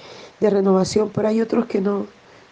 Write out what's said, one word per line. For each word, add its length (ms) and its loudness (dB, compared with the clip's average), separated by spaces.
de 120 2
renovación, 600 2
pero 180 -2
hay 120 0
otros 240 0
que 160 -2
no, 240 -2